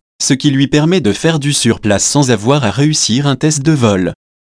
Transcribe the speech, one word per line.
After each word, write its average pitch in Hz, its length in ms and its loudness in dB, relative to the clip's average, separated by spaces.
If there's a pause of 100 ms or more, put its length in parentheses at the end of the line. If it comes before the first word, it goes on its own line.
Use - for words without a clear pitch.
(220)
ce 143 120 0
qui 143 160 0
lui 135 160 2
permet 156 340 2
de 101 140 0
faire 160 240 0
du 143 160 -2
surplace 104 500 0
sans 143 260 0
avoir 120 320 0
à 113 80 0
réussir 143 560 0
un 135 100 0
test 147 260 -2
de 156 100 2
vol. 101 400 0 (340)